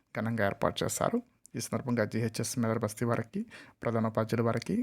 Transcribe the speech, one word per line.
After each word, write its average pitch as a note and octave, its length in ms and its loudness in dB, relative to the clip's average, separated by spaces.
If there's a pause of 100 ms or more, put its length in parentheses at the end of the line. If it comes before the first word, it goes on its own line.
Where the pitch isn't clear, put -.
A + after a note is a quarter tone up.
(180)
ఘనంగా A2 280 0
ఏర్పాటు - 380 0
చేశారు. - 380 2 (340)
ఈ - 40 -4
సందర్భంగా A#2 440 0
జీహెచ్ఎస్ A2+ 540 -2
మెదర్ A2+ 200 2
బస్తీ A2+ 260 -2
వారికి, A#2+ 420 0 (360)
ప్రధానోపాధ్యాయుల A2+ 640 2
వారికి, A#2 360 0